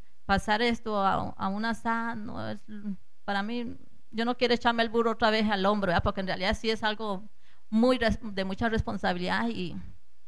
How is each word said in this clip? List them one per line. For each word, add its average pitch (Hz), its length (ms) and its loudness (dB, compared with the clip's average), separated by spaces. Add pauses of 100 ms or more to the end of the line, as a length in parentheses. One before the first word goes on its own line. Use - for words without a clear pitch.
(260)
pasar 208 380 4
esto 226 360 0
a, 190 380 2
a - 100 -2
una 214 280 -2
sa-, 226 400 -2
no - 340 -6
es, 214 100 -4 (640)
para 202 200 -2
mí, 240 340 -4 (320)
yo 220 160 0
no 247 100 2
quiero 240 200 4
echarme 233 260 2
el 233 80 2
burro 226 220 2
otra 220 180 2
vez 214 180 4
al 202 200 2
hombro, 202 220 4
¿verdad? 175 140 2
Porque 202 180 0
en 185 60 -4
realidad 185 320 0
sí 220 120 0
es 220 120 -2
algo 214 460 -2 (400)
muy 240 300 4
res-, 220 220 2
de 190 240 -2
mucha 190 240 0
responsabilidad 196 800 0
y, 185 260 -2 (520)